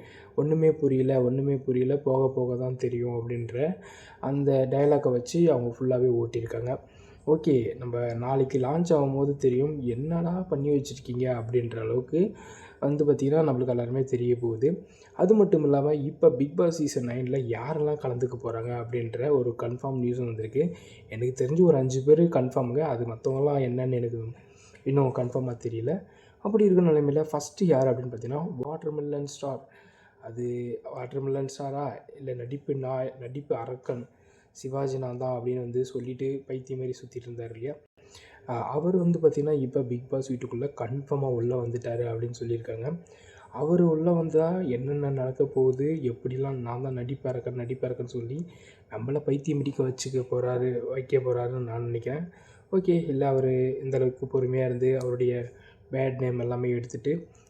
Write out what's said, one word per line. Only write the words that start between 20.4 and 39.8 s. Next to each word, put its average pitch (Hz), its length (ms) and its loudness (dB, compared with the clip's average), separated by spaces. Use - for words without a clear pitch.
எனக்கு 123 360 -4
தெரிஞ்சு 160 180 4
ஒரு 160 140 8
அஞ்சு 131 300 0
பேரு 156 180 8
கன்ஃபார்முங்க. 127 540 0
அது 127 260 -2
மத்தவங்கலாம் 135 560 0
என்னன்னு 127 320 0
எனக்கு 117 320 -2
இன்னும் 135 300 4
கன்ஃபார்மா 123 420 -2
தெரியல. 120 340 -2
அப்படி 208 260 4
இருக்கிற 180 280 6
நிலைமையில 147 400 4
ஃபஸ்ட்டு 151 320 -2
யார் 135 220 6
அப்படின்னு 123 260 0
பாத்தீங்கன்னா, 123 360 -6
வாட்டர்மெலன் 147 600 -6
ஸ்டார். 139 440 -10
அது 120 580 -6
வாட்டர்மெலன் 135 520 -4
ஸ்டாரா, 139 340 -6
இல்ல 131 160 -8
நடிப்பு 131 400 -6
நாய்-, 131 460 -4
நடிப்பு 131 360 -6
அரக்கன் 120 520 -8
சிவாஜி 135 460 -4
நான் 123 200 -6
தான் 127 220 -4
அப்படின்னு 123 180 -2
வந்து 123 260 -2
சொல்லிட்டு 131 600 -6
பைத்தியம் 131 340 -8
மாதிரி 127 180 -6
சுத்திட்டு 123 300 -14
இருந்தாரு 120 160 -10
இல்லையா, 113 300 -10
அ, 123 40 -6
அவர் 151 440 0
வந்து 170 220 4
பாத்தீங்கன்னா 147 420 2
இப்ப 127 200 0